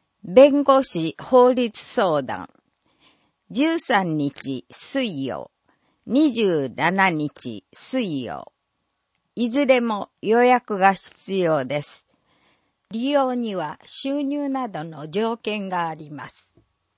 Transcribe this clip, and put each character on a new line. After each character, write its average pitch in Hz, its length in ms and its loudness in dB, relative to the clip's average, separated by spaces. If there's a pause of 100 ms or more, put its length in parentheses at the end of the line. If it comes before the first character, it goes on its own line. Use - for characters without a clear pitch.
(240)
弁 277 400 8
護 269 200 4
士 165 340 -4
法 247 340 6
律 240 220 0
相 170 480 0
談。 104 280 -8 (1000)
十 311 260 0
三 190 400 0
日 135 540 -6
水 190 540 -6
曜、 80 260 -8 (540)
二 285 260 2
十 180 380 0
七 185 400 0
日 147 640 -6
水 180 500 -4
曜。 78 300 -12 (840)
い 233 120 -2
ず 277 160 0
れ 247 160 4
も 220 280 -4 (120)
予 226 220 4
約 247 340 2
が 190 160 6
必 - 420 -8
要 160 300 2
で 147 160 -4
す。 - 260 -16 (840)
利 233 180 -4
用 269 240 2
に 233 200 -4
は 160 300 -6
収 277 380 -4
入 285 260 -4
な 262 220 -4
ど 165 160 -8
の 160 240 -12
条 220 260 -2
件 214 320 -6
が 175 220 -2
あ 160 40 -6
り 156 160 -16
ま 139 200 -14
す。 - 260 -18 (420)